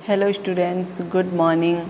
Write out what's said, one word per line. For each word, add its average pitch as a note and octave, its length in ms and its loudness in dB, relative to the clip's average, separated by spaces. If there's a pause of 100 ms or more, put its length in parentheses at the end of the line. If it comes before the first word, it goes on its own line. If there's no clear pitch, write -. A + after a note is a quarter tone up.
हेलो G3+ 240 2
स्टूडेंट्स, F3+ 680 -2
गुड F3+ 300 -2
मॉर्निंग। E3+ 460 2 (120)